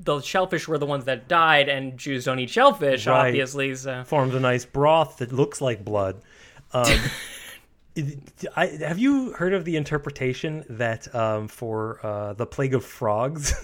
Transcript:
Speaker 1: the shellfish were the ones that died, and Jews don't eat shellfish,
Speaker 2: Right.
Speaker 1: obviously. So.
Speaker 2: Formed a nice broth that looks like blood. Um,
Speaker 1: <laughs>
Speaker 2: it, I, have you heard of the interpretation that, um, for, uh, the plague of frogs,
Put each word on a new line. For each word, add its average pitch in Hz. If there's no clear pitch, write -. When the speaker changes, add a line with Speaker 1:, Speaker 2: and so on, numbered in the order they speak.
Speaker 1:
the 147
shellfish 185
were 156
the 143
ones 143
that 127
died, 160
and 135
Jews 131
don't 131
eat 123
shellfish, 156
Speaker 2:
Right. 131
Speaker 1:
obviously. 135
So. 131
Speaker 2:
Formed 131
a 131
nice 123
broth 147
that 123
looks 139
like 117
blood. 98
Um, 123
Speaker 1:
<laughs> 113
Speaker 2:
it, 143
I, 165
have 156
you 262
heard 180
of 180
the 165
interpretation 151
that, 113
um, 107
for, 110
uh, 104
the 113
plague 135
of 123
frogs, 131